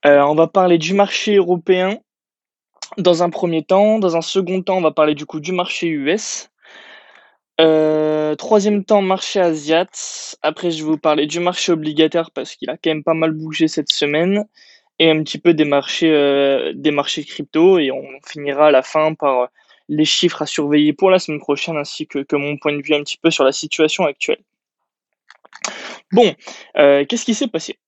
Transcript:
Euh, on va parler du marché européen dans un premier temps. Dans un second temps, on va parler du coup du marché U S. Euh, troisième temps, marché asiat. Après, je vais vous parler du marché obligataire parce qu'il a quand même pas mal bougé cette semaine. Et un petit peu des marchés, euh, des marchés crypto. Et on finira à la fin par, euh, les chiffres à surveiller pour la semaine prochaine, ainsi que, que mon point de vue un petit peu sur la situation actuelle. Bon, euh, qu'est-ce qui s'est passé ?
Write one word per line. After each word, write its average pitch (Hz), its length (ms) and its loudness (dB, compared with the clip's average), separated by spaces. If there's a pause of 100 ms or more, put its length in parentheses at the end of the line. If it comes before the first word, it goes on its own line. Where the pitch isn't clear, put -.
Euh, 143 160 6
on 147 120 2
va 165 140 4
parler 180 300 2
du 165 160 -2
marché 202 420 0
européen 185 640 0 (1000)
dans 175 240 2
un 175 80 0
premier 165 340 -4
temps. 214 360 2
Dans 180 160 0
un 165 60 0
second 185 400 -4
temps, 185 160 -2
on 185 40 -2
va 160 100 2
parler 151 220 2
du 147 120 -8
coup 156 160 -10
du 165 100 -8
marché 175 360 -4
U 147 220 -4
S. - 420 -6 (1080)
Euh, 156 760 2
troisième 208 500 0
temps, 202 160 2
marché 190 400 -2
asiat. 160 480 0 (520)
Après, 160 300 -2
je 156 140 -6
vais 156 60 -2
vous 160 60 0
parler 151 280 0
du 160 160 -6
marché 180 320 -2
obligataire 156 580 0
parce - 240 -10
qu'il - 140 -10
a 156 80 -6
quand 160 140 -4
même 151 120 -4
pas 165 120 0
mal 160 160 0
bougé 156 360 -2
cette - 240 -4
semaine. 175 540 0 (540)
Et 165 100 6
un 156 140 2
petit 151 160 -10
peu 170 140 4
des 151 120 2
marchés, 147 480 0
euh, 139 600 2
des 139 180 -2
marchés 143 340 -4
crypto. 165 520 2
Et 139 140 0
on 135 140 -8 (200)
finira 143 420 0
à 151 40 6
la 131 120 4
fin 156 320 -2
par, 135 260 0
euh, 123 40 0 (460)
les 156 140 2
chiffres - 380 -2
à - 20 -4
surveiller 151 480 0
pour 190 160 2
la 185 80 6
semaine 151 220 -4
prochaine, 147 360 -4
ainsi 147 300 -8
que, - 140 -6
que 139 160 -4
mon 143 220 -4
point 147 200 -4
de 143 60 -8
vue 151 100 0
un 147 80 2
petit - 160 -10
peu 165 140 2
sur 147 120 0
la 135 80 4
situation 156 540 -2
actuelle. - 320 -4 (1700)
Bon, 202 240 4 (420)
euh, 143 280 6
qu'est-ce 233 200 -4
qui 233 80 0
s'est 247 140 -2
passé ? - 400 -8